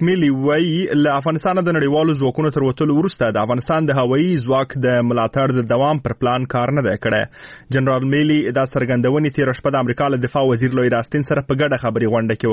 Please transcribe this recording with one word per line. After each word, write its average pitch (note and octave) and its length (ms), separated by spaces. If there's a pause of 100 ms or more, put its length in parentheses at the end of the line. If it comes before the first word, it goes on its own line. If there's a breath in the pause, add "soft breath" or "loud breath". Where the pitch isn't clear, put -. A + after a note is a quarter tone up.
میلی F3+ 220 (160)
وایي D#3+ 320 (220)
له D3 180
افغانستانه E3 480
د E3+ 100
نړیوالو D3+ 460
ځواکونو D3 340
تر C#3 100
وتلو C#3+ 300
وروسته D#3 400
د G#2+ 80
افغانستان C#3+ 460
د C3+ 100
هوایي C#3 320 (140)
ځواک C3+ 280 (120)
د B2 120 (120)
ملاتړ A#2+ 480
د A#2 140
دوام C#3 340
پر B2 160
پلان B2+ 320
کار B2 240
نه C3+ 100
دی F#2 60 (100)
کړی. G#2+ 180 (540 loud breath)
جنرال C3 380
میلی D3+ 260
دا B2 240
څرګندونې B2+ 720
تېره C3 240
شپه C#3 160
د C3 100
امریکا A#2+ 280
له B2 100
دفاع C3+ 240
وزیر B2 320
لوی B2 160
راستین B2+ 340
سره C3+ 220
په C3+ 80
ګډه C#3+ 240
خبري A2+ 300
غونډه A2+ 260
کې A#2+ 140